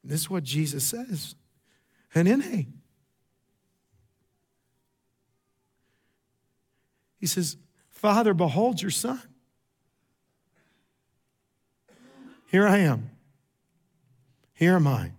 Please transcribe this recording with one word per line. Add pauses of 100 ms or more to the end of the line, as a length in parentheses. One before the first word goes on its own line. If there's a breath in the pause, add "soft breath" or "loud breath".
This
is
what
Jesus
says. (800)
Hineni. (4000)
He
says, (320)
"Father,
behold
your
Son. (3250 loud breath)
Here
I
am. (1400)
Here
am
I."